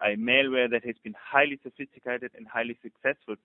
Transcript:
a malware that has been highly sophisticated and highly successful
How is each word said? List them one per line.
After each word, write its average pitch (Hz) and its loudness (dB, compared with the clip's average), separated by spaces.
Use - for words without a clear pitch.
a 104 0
malware 127 2
that 117 0
has 117 -6
been 110 -10
highly 143 2
sophisticated 123 -10
and 110 -20
highly 117 -4
successful 117 -6